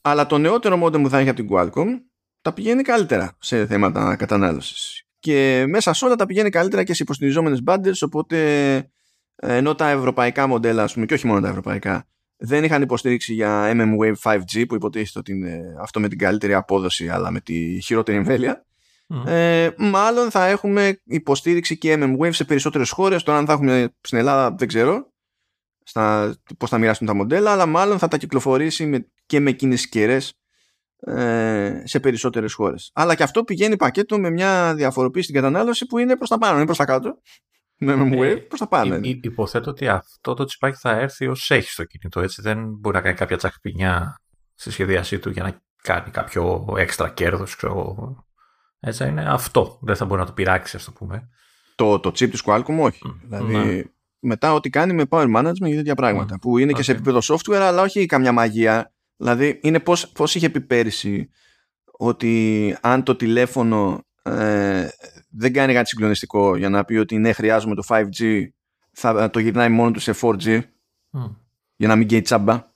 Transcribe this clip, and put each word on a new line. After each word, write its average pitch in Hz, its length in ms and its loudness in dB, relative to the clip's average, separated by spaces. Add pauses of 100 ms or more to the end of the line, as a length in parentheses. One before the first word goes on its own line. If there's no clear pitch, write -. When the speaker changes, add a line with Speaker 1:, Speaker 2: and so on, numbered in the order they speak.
Speaker 1:
Αλλά 147 260 2
το 147 120 2
νεότερο 180 460 2
modem 156 180 2
που 139 60 2
θα 135 100 2
έχει 135 100 4
από 123 140 -2
την 104 80 -6
Qualcomm 143 500 0 (400)
τα 160 120 -4
πηγαίνει 240 300 0
καλύτερα 147 560 0
σε 110 280 -2
θέματα 101 500 0
κατανάλωσης. 98 880 -4 (140)
Και 135 500 2
μέσα 214 240 2
σε 214 120 -2
όλα 247 120 4
τα 208 100 0
πηγαίνει 202 240 0
καλύτερα 190 340 0
και 175 100 -2
σε 160 80 -4
υποστηριζόμενες 143 600 0
μπάντες, 190 400 0
οπότε, 147 720 0 (640)
ε, - 200 -2
ενώ 143 180 2
τα 156 140 0
ευρωπαϊκά 131 580 0
μοντέλα, 113 360 2
ας 101 120 -2
πούμε, 110 120 -2
και 156 80 0
όχι - 120 0
μόνο 104 140 4
τα 101 80 0
ευρωπαϊκά, 98 600 -6 (280)
δεν 147 280 0
είχαν 151 180 2
υποστήριξη 123 520 -2
για 104 380 0
M 117 80 2
M 110 180 4
Wave 110 240 2
five 107 180 2 (140)
G, 113 140 0
που 120 60 -4
υποτίθεται 107 440 -6
ότι 101 140 -10
είναι 85 480 -10
αυτό 107 200 -6
με 104 80 0
την 95 100 -6
καλύτερη 101 360 2
απόδοση, 95 540 -2
αλλά 90 220 -4
με 90 100 -6
τη 85 400 -6
χειρότερη 110 380 0
εμβέλεια, 120 460 0 (420)
Speaker 2:
Μμμ. 135 200 -8
Speaker 1:
ε, 170 520 2
μάλλον 214 520 2
θα 185 160 2
έχουμε 202 580 0
υποστήριξη 160 720 0
και 156 200 2
M 147 40 2
M 131 160 2
Wave 165 160 0
σε 160 100 -2
περισσότερες 143 460 0
χώρες. 185 320 0
Τώρα, 151 160 2
αν 147 80 0
θα 151 60 2
έχουμε 127 480 2
στην - 180 -4
Ελλάδα, 131 360 2
δεν 123 140 -2
ξέρω 143 440 0 (720)
στα, 107 500 0 (240)
πώς 123 120 -4
θα 120 80 0
μοιράσουν 110 280 2
τα 104 80 0
μοντέλα, 160 380 2
αλλά 190 140 2
μάλλον 185 320 2
θα 170 100 0
τα 156 80 -2
κυκλοφορήσει 147 680 -2
με, 135 200 -2 (200)
και 147 140 2
με 139 120 2
κίνηση 127 360 0
κεραίες, 117 460 0 (600)
ε, 110 880 -2
σε - 160 -4
περισσότερες 117 520 -2
χώρες. 82 420 -4
Αλλά 165 200 2
και - 80 0
αυτό 233 220 0
πηγαίνει 208 320 0
πακέτο 202 420 0
με 185 120 0
μια 175 440 0
διαφοροποίηση 135 540 -2
στην 139 120 0
κατανάλωση 214 460 0
που 233 120 -2
είναι 247 180 2
προς 247 120 -6
τα 226 100 2
πάνω, 202 180 2
είναι 147 80 4
προς 160 120 0
τα 143 80 2
κάτω. 131 340 -2 (580)
Με 139 220 0
M 135 140 4
M 131 60 2
Wave, 127 40 2
Speaker 2:
Ε, 156 120 2
Speaker 1:
προς - 260 -10
τα - 80 -4
πάνω 107 260 2
Speaker 2:
υ-, - 20 -2
Speaker 1:
είναι. 107 120 -4
Speaker 2:
υ-, 127 140 -6
υποθέτω 113 480 -4
ότι - 180 -6
αυτό 101 460 -4
το 135 100 -4
τσιπάκι 135 320 -4
θα - 140 -4
έρθει 131 360 -2
ως 131 240 -4
έχει 135 200 2
στο - 140 -8
κινητό, 87 360 -10
έτσι. 92 220 -6
Δεν 110 320 -4
μπορεί 104 220 -4
να 90 60 0
κάνει 92 140 0
κάποια - 200 -2
τσαχπινιά 92 840 -4 (340)
στη - 160 -14
σχεδιασή 95 480 -2
του - 120 -8
για 98 120 -6
να 95 200 -8 (200)
κάνει 87 280 -4
κάποιο 92 680 -4
έξτρα 85 320 -2
κέρδος, 90 480 -4
ξέρω - 160 -6
εγώ. 104 520 -8 (560)
Έτσι 120 260 -6
είναι 151 220 -2
αυτό. - 540 0
Δεν 101 140 -2
θα - 80 -4
μπορεί 95 160 -2
να 90 60 -2
το 87 60 -14
πειράξει, 92 440 -2
ας - 80 -14
το - 80 -18
πούμε. 98 360 -12 (460)
Speaker 1:
Το, 104 260 2
το 95 80 -2
chip 110 220 0
της 117 140 -8
Qualcomm, 123 360 0
όχι. 135 260 0
Speaker 2:
Μμ, - 40 -10 (120)
Speaker 1:
Δηλαδή, 110 320 -6
Speaker 2:
ναι. 104 280 0 (360)
Speaker 1:
μετά 131 340 0
ό,τι 147 180 0
κάνει 165 220 0
με 165 160 2
power 139 280 4
management 170 320 0
και 147 60 0
τέτοια 151 200 -2
πράγματα, 104 400 0
Speaker 2:
Μμ, 92 40 -10
Speaker 1:
που 120 200 2
είναι 139 140 4
και 139 100 -2
σε 131 80 0
Speaker 2:
οκ. 123 60 4
Speaker 1:
επίπεδο 127 260 2
software, 196 380 0
αλλά 185 220 4
όχι 196 240 0
καμιά 131 260 2
μαγεία. 113 640 2 (220)
Δηλαδή, 123 460 0
είναι 160 180 2
πώς, 170 280 0
πώς - 260 -2
είχε 165 160 0
πει 151 100 -2
πέρυσι 110 720 -2 (540)
ότι 110 960 0
αν 127 220 2
το 131 140 0
τηλέφωνο, 113 880 0 (160)
ε, 101 640 0 (400)
δεν 113 240 -2
κάνει 135 200 2
κάτι 120 160 2
συγκλονιστικό 104 680 0
για 95 120 0
να 101 160 2
πει 113 120 -2
ότι, 110 220 0
«Ναι, 110 140 4
χρειάζομαι 110 420 2
το 101 140 -8
five 110 200 2 (100)
G», 110 280 0 (460)
θα 110 380 0
το - 80 -2
γυρνάει 113 300 2
μόνο 117 220 4
του 107 100 -4
σε 110 200 -2
four 117 220 2
G, 110 200 2 (480)
Speaker 2:
Μμ. 127 160 -10 (500)
Speaker 1:
για 107 120 2
να 110 80 6
μην 110 100 4
καίει 110 160 4
τσάμπα. 113 540 0